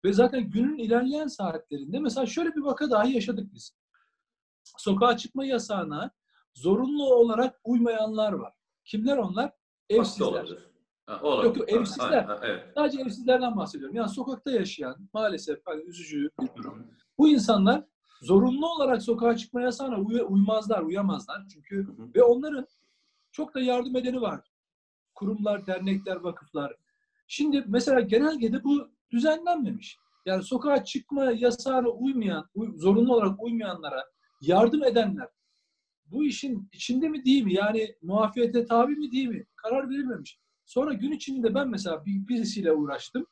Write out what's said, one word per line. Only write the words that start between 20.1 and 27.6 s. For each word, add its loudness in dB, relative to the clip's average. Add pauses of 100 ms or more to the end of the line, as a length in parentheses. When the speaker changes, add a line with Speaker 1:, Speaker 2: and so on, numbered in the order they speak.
Speaker 1:
uymazlar, 2
uyamazlar. -4 (100)
Çünkü -14 (120)
Speaker 2:
Hı -14
hı. -16
Speaker 1:
ve 8
onların 4 (680)
çok -8
da -4
yardım 0
edeni -2
var. -6 (640)
Kurumlar, -2
dernekler, -2
vakıflar. -8 (520)
Şimdi 0